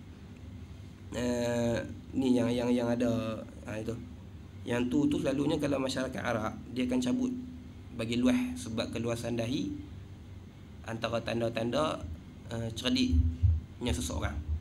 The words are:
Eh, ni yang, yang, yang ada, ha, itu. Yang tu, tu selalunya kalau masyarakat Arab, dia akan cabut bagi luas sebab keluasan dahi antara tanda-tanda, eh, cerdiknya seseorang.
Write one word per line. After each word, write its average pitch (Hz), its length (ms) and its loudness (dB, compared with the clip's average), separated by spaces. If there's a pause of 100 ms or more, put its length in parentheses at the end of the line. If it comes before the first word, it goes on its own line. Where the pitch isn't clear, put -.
(1160)
Eh, 120 640 2 (380)
ni 131 200 6
yang, 117 120 4
yang, 120 240 2
yang 120 160 4
ada, 110 520 2 (280)
ha, 107 80 -4
itu. 110 160 -4 (720)
Yang 123 240 2
tu, 147 100 2 (140)
tu 147 80 2
selalunya 143 400 2
kalau 139 160 2
masyarakat 131 480 -2
Arab, 110 320 0 (160)
dia 127 160 0
akan 127 120 4
cabut 127 320 2 (640)
bagi 117 240 0
luas 123 180 6 (200)
sebab 113 340 -2
keluasan 117 460 -2
dahi 143 580 -2 (880)
antara 113 360 -2
tanda-tanda, 117 760 2 (560)
eh, 117 240 -2
cerdiknya 127 1160 4
seseorang. - 440 -2 (240)